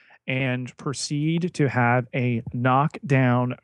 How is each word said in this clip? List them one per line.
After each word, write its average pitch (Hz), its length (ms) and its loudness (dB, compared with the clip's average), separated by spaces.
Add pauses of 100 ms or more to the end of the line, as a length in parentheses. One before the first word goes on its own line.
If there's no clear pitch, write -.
(280)
and 127 480 -4
proceed 156 800 -4
to 143 140 2
have 123 460 2
a 123 280 0 (100)
knockdown, 127 1120 2